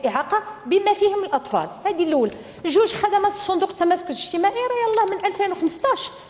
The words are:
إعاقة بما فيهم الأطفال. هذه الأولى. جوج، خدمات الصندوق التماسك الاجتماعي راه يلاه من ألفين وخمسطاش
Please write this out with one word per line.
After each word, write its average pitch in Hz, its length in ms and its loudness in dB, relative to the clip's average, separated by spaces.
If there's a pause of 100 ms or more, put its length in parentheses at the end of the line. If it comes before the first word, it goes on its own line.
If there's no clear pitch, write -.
إعاقة 294 380 0 (220)
بما 392 280 4
فيهم 403 300 2
الأطفال. 214 440 -2 (180)
هذه 349 180 0
الأولى. 294 280 2 (340)
جوج، 339 280 4
خدمات 403 380 2
الصندوق 381 380 0
التماسك 349 360 0
الاجتماعي 349 480 -2
راه 480 400 0
يلاه 403 240 2
من - 80 -4
ألفين 392 260 0
وخمسطاش - 580 -2 (200)